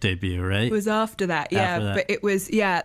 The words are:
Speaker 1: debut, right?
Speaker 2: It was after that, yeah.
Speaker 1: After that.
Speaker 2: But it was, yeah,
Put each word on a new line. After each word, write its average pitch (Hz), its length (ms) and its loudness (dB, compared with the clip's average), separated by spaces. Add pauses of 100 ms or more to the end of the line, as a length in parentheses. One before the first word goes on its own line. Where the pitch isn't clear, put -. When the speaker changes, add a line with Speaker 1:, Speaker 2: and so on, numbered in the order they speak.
Speaker 1:
debut, 90 420 0
right? 98 240 0
Speaker 2:
It 123 60 0
was 208 160 0
after 214 380 -2
that, 160 260 -2
yeah. 196 100 2
Speaker 1:
After 180 240 0
that. 101 80 0
Speaker 2:
But 196 160 0
it 202 120 -2
was, 196 280 0
yeah, 196 340 2